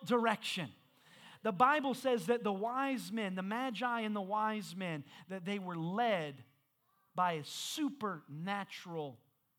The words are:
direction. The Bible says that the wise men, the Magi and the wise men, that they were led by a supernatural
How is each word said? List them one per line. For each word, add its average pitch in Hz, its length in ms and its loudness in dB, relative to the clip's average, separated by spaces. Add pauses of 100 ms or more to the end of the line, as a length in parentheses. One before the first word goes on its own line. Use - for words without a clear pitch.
direction. 220 680 2 (720)
The 220 80 2
Bible 262 420 6
says 240 340 0
that 233 160 2
the 208 100 2
wise 233 580 -2
men, 208 240 -2
the 185 80 -2
Magi 233 580 -2
and 214 140 0
the 208 60 -2
wise 208 520 -2
men, 170 300 -4 (240)
that 190 160 -8
they 202 160 -2
were 180 180 -4
led 165 680 0 (680)
by 180 200 4
a 151 100 -2
supernatural 180 1800 -4 (400)